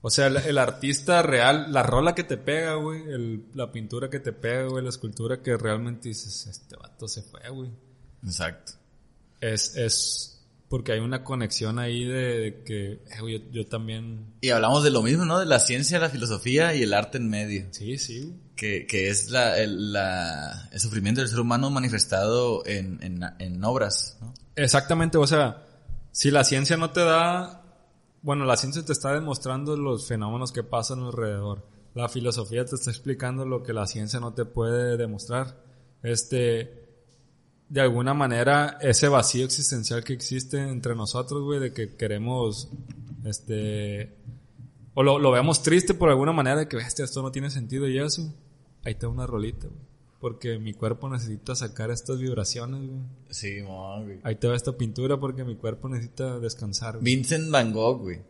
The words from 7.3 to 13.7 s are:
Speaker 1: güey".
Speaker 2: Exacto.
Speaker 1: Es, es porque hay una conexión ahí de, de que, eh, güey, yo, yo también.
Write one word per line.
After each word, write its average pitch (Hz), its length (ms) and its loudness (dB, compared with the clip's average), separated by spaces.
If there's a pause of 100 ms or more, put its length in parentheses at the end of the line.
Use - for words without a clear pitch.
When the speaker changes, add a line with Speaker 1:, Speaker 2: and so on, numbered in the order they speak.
Speaker 1:
güey". 131 200 -10 (540)
Speaker 2:
Exacto. 87 480 -6 (680)
Speaker 1:
Es, 110 360 -2
es - 680 -2 (240)
porque 123 240 -2
hay 110 80 0
una 127 240 -4
conexión 117 560 -2
ahí 120 240 -2
de, 127 340 -2
de 110 240 -4
que, 101 300 -6
eh, - 280 -14
güey, 113 200 -6
yo, - 100 -18
yo 113 160 -6
también. 110 600 -8 (160)